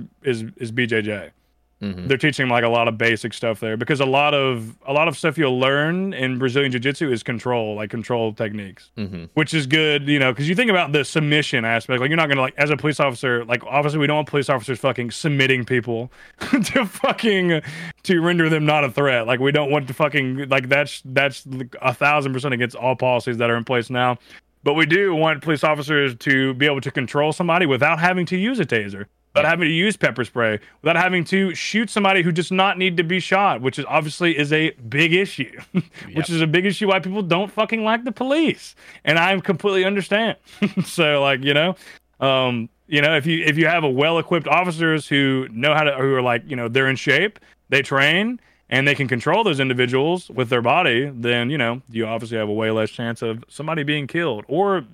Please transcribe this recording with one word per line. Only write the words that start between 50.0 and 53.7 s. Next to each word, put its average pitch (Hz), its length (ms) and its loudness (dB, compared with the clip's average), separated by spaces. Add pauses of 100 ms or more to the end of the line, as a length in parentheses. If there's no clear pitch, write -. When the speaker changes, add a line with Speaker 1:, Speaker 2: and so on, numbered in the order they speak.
Speaker 1:
with 123 180 -2
their 123 120 2
body, 139 520 2
then, 120 380 0
you 156 60 -2
know, 120 340 -2
you 113 160 -4
obviously 113 280 -6
have 107 140 -2
a - 40 -2
way 110 180 0
less 110 180 0
chance 117 320 -8
of 117 260 -6
somebody 156 360 -6